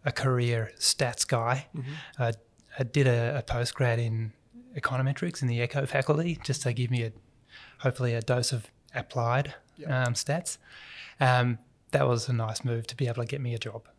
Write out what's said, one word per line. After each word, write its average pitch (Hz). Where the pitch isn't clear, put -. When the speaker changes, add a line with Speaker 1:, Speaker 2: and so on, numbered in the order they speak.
Speaker 1:
a 135
career 120
stats -
guy. 123
Speaker 2:
Mm-hmm. 139
Speaker 1:
I, 117
I 135
did 131
a, 120
a -
postgrad 120
in 113
econometrics 139
in 127
the 120
eco 135
faculty, 156
just -
to 127
give 120
me 120
a, 110
hopefully 123
a 117
dose 123
of 117
applied, 123
Speaker 2:
Yep. 156
Speaker 1:
um, 127
stats. -
Um, 123
that 139
was 120
a 127
nice 113
move 117
to 123
be 131
able 120
to 113
get 139
me 120
a 113
job. 110